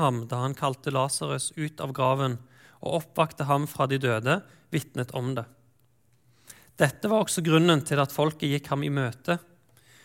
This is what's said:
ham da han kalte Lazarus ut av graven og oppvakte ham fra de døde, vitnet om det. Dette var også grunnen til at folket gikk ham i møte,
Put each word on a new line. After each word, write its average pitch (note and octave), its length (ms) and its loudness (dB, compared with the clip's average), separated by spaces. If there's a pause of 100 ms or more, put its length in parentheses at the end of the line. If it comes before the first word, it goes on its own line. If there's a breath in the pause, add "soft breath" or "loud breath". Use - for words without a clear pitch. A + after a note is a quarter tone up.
ham B2 240 2
da B2 160 -4
han C3+ 160 -4
kalte C#3 320 -4
Lazarus C#3 640 -2
ut D3+ 260 -6
av C#3 140 -6
graven C3 460 0 (420 soft breath)
og - 220 -2
oppvakte - 420 -2
ham C#3+ 240 0
fra - 160 -2
de C3+ 160 0
døde, B2+ 400 0 (320 soft breath)
vitnet B2+ 400 -6
om B2+ 240 -4
det. A2+ 80 -6 (1400 soft breath)
Dette D#3+ 300 2
var A3 100 4
også F3+ 240 -2
grunnen D#3+ 400 6
til C#3+ 160 0
at C3+ 120 0
folket D#3 360 0
gikk C#3+ 220 -2
ham C#3+ 100 -2
i D3+ 120 -2
møte, C#3 440 -2 (680 soft breath)